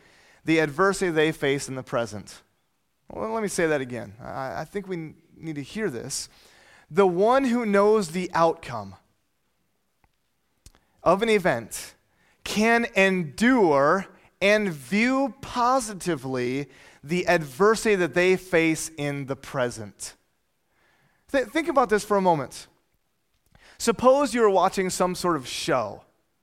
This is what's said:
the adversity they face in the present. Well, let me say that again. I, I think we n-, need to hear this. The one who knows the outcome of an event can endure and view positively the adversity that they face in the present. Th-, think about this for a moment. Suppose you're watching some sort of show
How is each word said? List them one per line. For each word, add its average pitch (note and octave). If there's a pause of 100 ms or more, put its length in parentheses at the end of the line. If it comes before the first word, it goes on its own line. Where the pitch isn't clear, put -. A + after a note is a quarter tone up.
(460)
the D#3+
adversity F3
they D#3
face C#3+
in C3
the B2+
present. G#2+ (720)
Well, A3
let A3+
me G3
say E3+
that D3+
again. A#2+ (100)
I, B2+
I D#3
think G3
we F#3
n-, D#3+ (200)
need D#3+
to C#3+
hear G3+
this. B2 (600)
The F#3+
one G#3
who A#3+
knows G3+
the F3+
outcome C3 (2000)
of F#3+
an A#3
event E3 (480)
can A#3 (100)
endure F#3 (340)
and G#3
view G#3+
positively D3+ (360)
the E3+
adversity F#3
that F3+
they F#3
face D#3+
in C#3+
the C3
present. A2+ (1160)
Th-, B3
think D#4
about C4+
this G3+
for G#3
a G3
moment. E3 (1120)
Suppose B3+
you're A#3
watching F#3+
some F3+
sort F3
of B2+
show A#2+ (400)